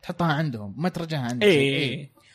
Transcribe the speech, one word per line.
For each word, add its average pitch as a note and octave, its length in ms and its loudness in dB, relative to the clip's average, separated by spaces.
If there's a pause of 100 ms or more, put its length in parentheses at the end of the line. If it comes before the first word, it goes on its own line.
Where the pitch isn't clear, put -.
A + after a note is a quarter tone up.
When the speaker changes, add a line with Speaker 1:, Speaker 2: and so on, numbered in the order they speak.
Speaker 1:
تحطها E3+ 300 -2
عندهم، A2+ 440 -4
ما F3+ 120 -2
ترجعها D#3+ 340 -6
عندك. B2 240 0
Speaker 2:
إيه. C#3 300 6
Speaker 1:
إيه. C#3 340 -4 (240)